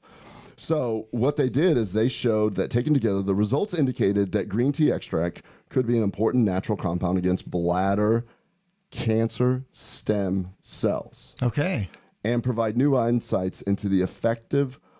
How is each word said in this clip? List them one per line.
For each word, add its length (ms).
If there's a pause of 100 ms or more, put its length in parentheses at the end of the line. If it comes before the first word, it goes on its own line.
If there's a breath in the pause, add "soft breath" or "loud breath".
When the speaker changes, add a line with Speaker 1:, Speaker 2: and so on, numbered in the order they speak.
(560 loud breath)
Speaker 1:
So 560
what 240
they 140
did 280
is 140
they 160
showed 480
that 140
taken 240
together, 300
the 120
results 380
indicated 600
that 140
green 240
tea 200
extract 500 (280 loud breath)
could 180
be 100
an 60
important 420
natural 320
compound 400
against 340
bladder 760 (680 soft breath)
cancer 800
stem 880
cells. 840
Speaker 2:
Okay. 460 (340 loud breath)
Speaker 1:
And 200
provide 340
new 200
insights 640
into 260
the 120
effective 800 (200 soft breath)